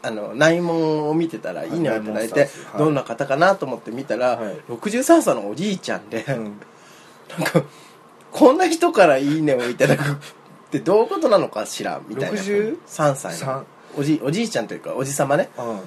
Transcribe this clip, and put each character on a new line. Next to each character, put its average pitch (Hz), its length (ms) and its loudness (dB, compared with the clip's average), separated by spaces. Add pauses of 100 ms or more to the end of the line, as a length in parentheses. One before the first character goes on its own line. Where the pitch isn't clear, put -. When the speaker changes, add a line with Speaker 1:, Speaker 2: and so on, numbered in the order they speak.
Speaker 1:
あ - 80 -6
の、 104 240 -8
内 160 260 4
門 160 480 0
を 151 60 -2
見 165 140 0
て 160 100 -8
た - 140 -8
ら、 80 120 -6
い 80 40 -10
い 165 120 -4
ね 156 100 0
を 113 60 0
い 110 60 -4
た 107 100 -6
だ 110 120 -2
い 113 40 -4
て、 143 120 2
Speaker 2:
は 139 60 6
い、 - 20 -10
内 - 20 -12
門 - 0 -
ス - 40 -18
タ - 60 -18
ン - 40 -18
ス。 - 20 -18
は - 80 -18
い。 - 40 -6
Speaker 1:
ど 156 120 4
ん 147 40 2
な 131 100 0
方 117 220 -4
か 135 100 0
な 185 180 4
と 190 100 -6
思 127 120 -6
っ 113 40 -12
て 110 120 -12
見 127 120 -8
た 107 120 -4
ら、 123 200 0
Speaker 2:
は 110 140 -6
い。 90 60 -10 (120)
Speaker 1:
六 120 220 -6
十 240 140 -2
三 330 180 6
歳 180 140 2
の 101 120 -8
お 107 60 -6
じ 190 180 -4
い 185 60 -6
ち - 140 -6
ゃ 98 40 -2
ん - 140 -12
で、 110 180 -6
Speaker 2:
う 143 40 -2
ん。 107 280 -8 (760)
Speaker 1:
な 165 60 -2
ん - 20 -2
か、 147 160 2 (720)
こ 262 200 8
ん 320 60 2
な 370 100 4
人 330 240 2
か 190 140 8
ら 139 120 6
い 143 200 0
い 156 40 0
ね 147 120 4
を 120 160 0
い 120 60 -6
た 131 100 4
だ 143 100 6
く 143 60 -4
っ 143 140 -2 (560)
て 139 80 -2
ど 202 200 4
う - 40 4
い - 20 -2
う - 20 -10
こ 392 120 -4
と 311 80 2
な 208 100 6
の 131 100 2
か 107 180 -6
し - 180 -8
ら 80 240 -4
み 110 80 -8
た 101 60 -4
い 92 100 -4
な。 - 40 -4
Speaker 2:
六 190 60 -6
十？ 208 420 -2
Speaker 1:
三 147 320 0
歳 185 160 -8
の 175 60 -10
Speaker 2:
三。 135 280 -6 (300)
Speaker 1:
お 147 60 -4
じ、 151 220 2
お 135 80 0
じ 208 100 -2
い 220 60 -2
ち 135 100 -4
ゃ 117 40 -2
ん 104 40 -6
と 90 80 -10
い - 40 -12
う - 20 -14
か、 78 160 -8
お 127 80 -2
じ 139 80 -6
さ 143 120 0
ま 139 120 2
ね。 - 200 0
Speaker 2:
う 131 60 -8
ん。 117 80 -6
Speaker 1:
う - 40 -6
ん。 - 20 -8 (100)